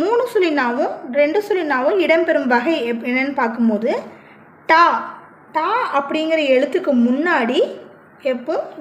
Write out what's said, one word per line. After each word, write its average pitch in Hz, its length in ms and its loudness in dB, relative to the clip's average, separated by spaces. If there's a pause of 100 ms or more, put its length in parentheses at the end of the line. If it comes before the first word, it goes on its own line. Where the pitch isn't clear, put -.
மூணு 466 300 0
சுழி 359 260 2
நாவும் 254 340 -2 (280)
ரெண்டு 302 260 2
சுழி 370 260 0
நாவும் 277 320 0
இடம்பெறும் 320 480 2
வகை 247 240 2 (140)
எப்-, 233 200 -6
என்னன்னு 269 300 -2
பார்க்கும்போது 226 500 0 (800)
டா, 320 140 6 (720)
டா 311 100 -2 (320)
அப்படிங்கிற 311 420 -2 (160)
எழுத்துக்கு 294 360 0 (160)
முன்னாடி 269 500 0 (720)
எப்போ 254 220 -6 (280)